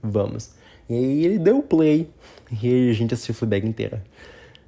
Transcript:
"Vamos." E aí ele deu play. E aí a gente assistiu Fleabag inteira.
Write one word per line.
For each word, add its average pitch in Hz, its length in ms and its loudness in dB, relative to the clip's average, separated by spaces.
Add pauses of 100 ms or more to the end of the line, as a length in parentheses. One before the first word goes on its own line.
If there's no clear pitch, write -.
"Vamos." 107 500 -4 (360)
E 117 60 -4
aí 135 300 0
ele 196 140 2
deu 214 240 2
play. 160 480 2 (520)
E 120 40 -2
aí 127 240 4
a - 20 2
gente 113 200 0
assistiu 113 220 -6
Fleabag 104 320 -2
inteira. 110 360 -6 (640)